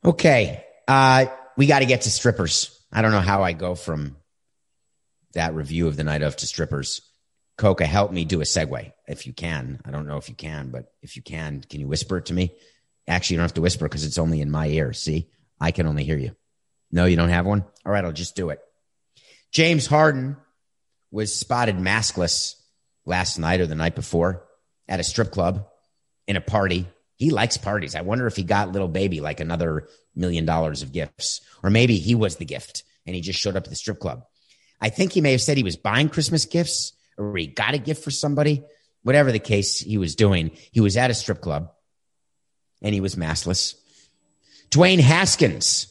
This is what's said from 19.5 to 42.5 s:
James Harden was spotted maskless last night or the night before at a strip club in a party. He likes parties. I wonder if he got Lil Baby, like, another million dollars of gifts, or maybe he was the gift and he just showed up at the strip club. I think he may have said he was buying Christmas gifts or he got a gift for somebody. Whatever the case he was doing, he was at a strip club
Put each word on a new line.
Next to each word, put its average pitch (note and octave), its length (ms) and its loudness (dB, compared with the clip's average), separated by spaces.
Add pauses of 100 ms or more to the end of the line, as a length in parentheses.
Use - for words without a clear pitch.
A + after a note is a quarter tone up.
James D#3+ 360 2
Harden C#3+ 500 2 (720)
was G#2+ 240 -4
spotted A#2+ 420 0
maskless F#2 800 0 (500)
last F2+ 340 -2
night E2+ 220 0
or F2+ 60 0
the D#2 80 -6
night D#2+ 200 -2
before F2+ 520 -2 (400)
at F#2+ 140 -4
a D#2+ 40 -4
strip - 280 -2
club F#2 340 -2 (600)
in G2+ 100 -4
a - 40 -2
party. F#2 460 -4 (300)
He D3 140 0
likes A#2 260 -2
parties. G2 380 -6
I D#2+ 80 -6
wonder A#2 240 -2
if G#2+ 100 -4
he G2 60 -4
got G2+ 280 0
Lil F#2+ 180 -4
Baby, F2+ 320 -2
like, D2+ 200 -8
another E2 480 -4 (260)
million E2+ 300 -2
dollars D#2+ 380 0
of C2+ 100 -12
gifts, - 480 -8 (220)
or F#2+ 80 0
maybe A2+ 260 6
he F#2 180 0
was G#2+ 220 0
the E2+ 80 -10
gift - 400 -12 (220)
and F#2 100 -8
he F2 60 -8
just F#2+ 180 -6
showed G2 160 -4
up F#2 80 -4
at - 60 -16
the - 60 -10
strip - 220 -8
club. B1+ 260 -8 (560)
I A2 100 2
think F#3 220 0
he F3+ 80 2
may C#3+ 120 4
have B2+ 80 4
said C#3+ 160 2
he C3 80 2
was E2+ 120 -2
buying B2+ 340 0
Christmas D#3 340 0
gifts - 480 -2 (240)
or G#2 200 -6
he E2+ 100 -2
got G#2+ 280 -2
a D3 40 -2
gift D3 260 -6
for D3 60 -6
somebody. C#3+ 520 0 (400)
Whatever C3 300 4
the A2 60 2
case - 420 0
he G#2+ 180 -4
was E2 160 -2
doing, F2+ 360 4 (200)
he A2+ 100 2
was G#2 160 4
at B2 140 4
a A2 40 0
strip - 260 -4
club E2 320 -4 (1120)